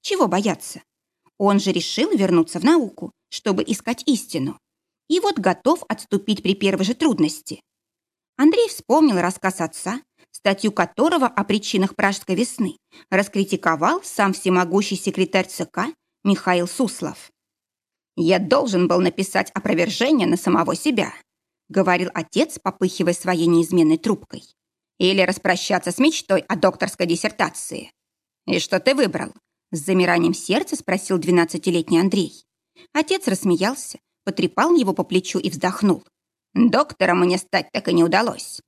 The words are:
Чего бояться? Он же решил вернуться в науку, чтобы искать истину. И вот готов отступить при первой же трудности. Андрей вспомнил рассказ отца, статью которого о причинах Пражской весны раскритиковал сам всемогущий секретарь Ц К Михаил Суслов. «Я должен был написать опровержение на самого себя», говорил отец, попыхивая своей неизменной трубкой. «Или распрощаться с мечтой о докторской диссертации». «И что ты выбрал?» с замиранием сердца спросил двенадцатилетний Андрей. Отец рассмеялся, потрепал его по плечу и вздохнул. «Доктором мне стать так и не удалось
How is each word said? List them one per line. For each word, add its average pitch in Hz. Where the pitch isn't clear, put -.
Чего 370
бояться? 196
Он 202
же 196
решил 214
вернуться 180
в 165
науку, 254
чтобы -
искать -
истину. 170
И 339
вот 403
готов 202
отступить 202
при 196
первой 190
же 226
трудности. 180
Андрей 403
вспомнил 269
рассказ 185
отца, 185
статью 196
которого 262
о -
причинах 202
Пражской 196
весны 214
раскритиковал 196
сам 196
всемогущий 185
секретарь 185
Ц -
К 196
Михаил 180
Суслов. -
«Я 175
должен 190
был 175
написать 185
опровержение 214
на -
самого 170
себя», 214
говорил 180
отец, 185
попыхивая 185
своей 175
неизменной 165
трубкой. -
«Или 190
распрощаться 180
с -
мечтой 247
о -
докторской 185
диссертации». -
«И 190
что 185
ты 262
выбрал?» 196
с 160
замиранием 175
сердца -
спросил 185
двенадцатилетний 170
Андрей. 185
Отец 311
рассмеялся, 190
потрепал 262
его 196
по -
плечу 180
и 175
вздохнул. 185
«Доктором 214
мне 180
стать -
так -
и 180
не 170
удалось 190